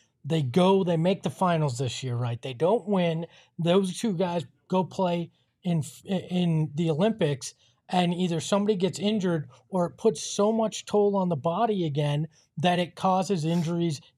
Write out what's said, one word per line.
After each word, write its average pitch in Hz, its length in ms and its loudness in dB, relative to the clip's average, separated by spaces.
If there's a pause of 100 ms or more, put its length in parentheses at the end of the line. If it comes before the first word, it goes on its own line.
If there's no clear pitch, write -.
(260)
they 160 160 0
go, 185 420 4
they 170 140 0
make 180 260 2
the 175 60 -2
finals 156 480 0
this 127 260 -4
year, 123 120 -4
right? 120 260 -4
They 135 120 -8
don't 170 340 0
win. 170 400 0 (320)
Those 180 380 2
two 220 160 -2
guys 170 300 -2 (240)
go 180 160 0
play 175 460 -2 (340)
in 170 160 0
f-, - 260 -8
in 170 680 0
the 165 140 0
Olympics, 165 640 0 (340)
and 175 260 2
either 170 280 0
somebody 208 340 0
gets 180 220 -2
injured 185 500 -2 (220)
or 180 160 0
it 170 120 -8
puts 220 260 0
so 208 280 0
much 220 340 -2
toll 202 300 2
on 185 140 0
the 170 60 0
body 180 500 0
again 147 420 0 (300)
that 175 220 2
it 175 160 -4
causes 185 500 0
injuries 170 560 -2 (160)